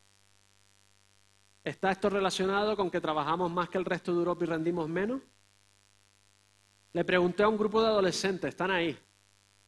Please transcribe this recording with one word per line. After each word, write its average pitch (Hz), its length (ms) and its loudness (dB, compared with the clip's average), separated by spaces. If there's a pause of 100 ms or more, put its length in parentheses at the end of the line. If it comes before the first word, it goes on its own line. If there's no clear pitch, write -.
(1600)
¿Está 190 260 -2
esto 190 180 0
relacionado 196 680 0
con 190 140 -2
que 175 100 -2
trabajamos 160 500 -2
más 170 180 -2
que 190 100 -4
el 185 60 -2
resto 180 280 -4
de 175 60 0
Europa 175 260 -2
y 160 40 -4
rendimos 165 400 -2
menos? 208 340 -4 (1700)
Le 170 120 0
pregunté 180 380 4
a 208 60 6
un 220 80 2
grupo 214 260 2
de 226 60 4
adolescentes, 190 640 0
están 175 200 -4
ahí. 170 260 0 (720)